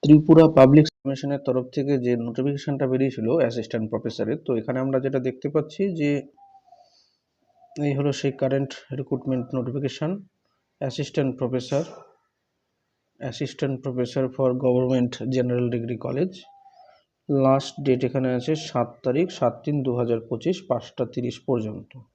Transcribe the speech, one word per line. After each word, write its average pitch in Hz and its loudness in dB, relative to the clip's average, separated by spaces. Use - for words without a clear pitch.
ত্রিপুরা 156 10
পাবলিক 139 10
কমিশনের 135 -4
তরফ 127 0
থেকে 143 0
যে 123 2
নোটিফিকেশনটা 135 -4
বেরিয়েছিল 127 0
অ্যাসিস্ট্যান্ট 117 -4
প্রফেসরের, 113 -4
তো 143 -4
এখানে 127 -6
আমরা 131 -2
যেটা 135 -2
দেখতে 131 -6
পাচ্ছি 151 -2
যে 147 0
এই 143 0
হলো 143 0
সেই 135 -2
কারেন্ট 139 0
রিক্রুটমেন্ট 131 -4
নোটিফিকেশন, 135 -4
অ্যাসিস্ট্যান্ট 135 -2
প্রফেসর, 127 -2
অ্যাসিস্ট্যান্ট 135 -6
প্রফেসর 127 -2
for 131 2
গভর্নমেন্ট 127 2
জেনারেল 123 0
ডিগ্রি 117 -4
কলেজ। 139 -2
লাস্ট 135 4
ডেট 127 2
এখানে 131 -2
আছে 127 -2
সাত 120 -2
তারিখ, 135 0
সাত 120 2
তিন 147 -2
দু 131 -2
হাজার 117 0
পঁচিশ, 156 -2
পাঁচটা - -4
তিরিশ 120 -6
পর্যন্ত। 110 -4